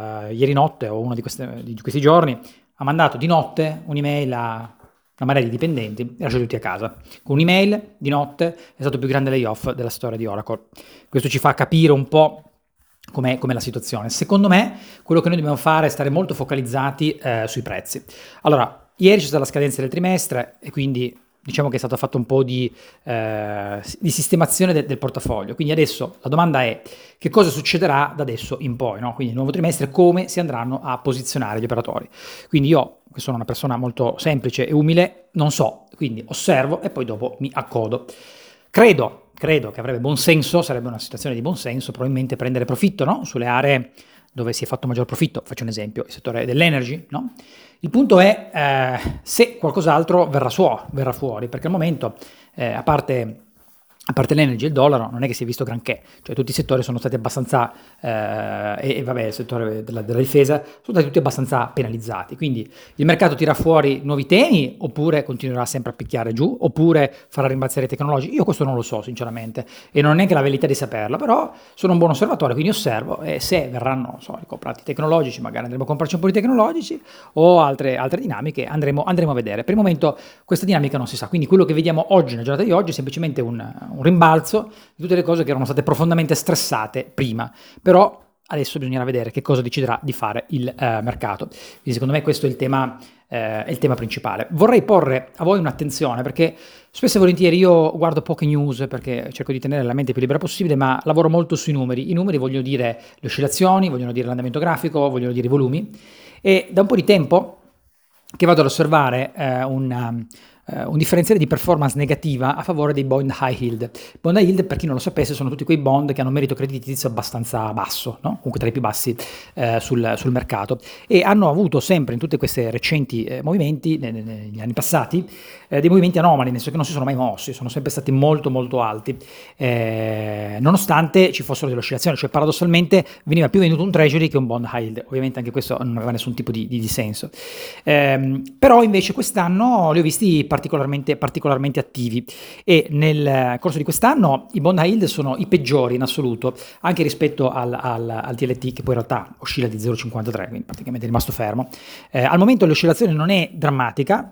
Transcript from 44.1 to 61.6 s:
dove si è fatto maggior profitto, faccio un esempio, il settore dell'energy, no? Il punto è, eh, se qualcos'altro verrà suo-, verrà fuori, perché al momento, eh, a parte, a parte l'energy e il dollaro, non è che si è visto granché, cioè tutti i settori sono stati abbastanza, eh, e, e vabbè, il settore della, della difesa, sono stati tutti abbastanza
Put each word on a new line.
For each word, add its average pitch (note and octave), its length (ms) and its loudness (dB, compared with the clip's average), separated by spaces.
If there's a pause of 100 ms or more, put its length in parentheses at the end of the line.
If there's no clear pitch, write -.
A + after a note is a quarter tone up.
dove A#2+ 180 -4
si B2 140 -6
è - 20 -6
fatto - 180 -6
maggior B2 200 -2
profitto, - 400 -2
faccio - 180 -12
un A2+ 60 -6
esempio, G#2+ 360 -8
il - 60 -18
settore A#2 320 -6
dell'energy, C#3 680 0
no? B3 240 -10 (440)
Il E3 100 -6
punto G#3+ 300 6
è, G3 340 4
eh, C3+ 680 0
se - 360 2
qualcos'altro D#3+ 720 2
verrà C3+ 220 0
suo-, C3 420 0
verrà C3 220 -2
fuori, A#2+ 340 -6
perché B2+ 200 -8
al E3+ 40 -2
momento, D#3+ 440 -2 (400)
eh, B2 100 -4
a A2+ 180 -4
parte, C3 560 -2 (680)
a - 60 -4
parte C#3 220 2
l'energy C3 300 2
e - 20 -2
il D#3 60 -4
dollaro, C3+ 360 4
non A#2+ 140 -4
è C#3 40 0
che A#2+ 60 -4
si - 80 -10
è B2 60 -6
visto B2 160 -6
granché, A#2+ 400 -6 (180)
cioè - 140 -12
tutti C3+ 160 -2
i - 20 -6
settori C3 300 0
sono A#2+ 160 -4
stati B2+ 160 -2
abbastanza, A#2+ 580 -2 (260)
eh, G#2 880 -4
e, B2+ 100 0
e C3+ 60 -4
vabbè, B2 200 -4
il A2 100 -4
settore A2+ 500 -6
della, A2+ 200 -8
della A2+ 160 -2
difesa, C#3 420 4
sono - 220 -20
stati F3 220 2
tutti C#3 120 -2
abbastanza C3+ 560 0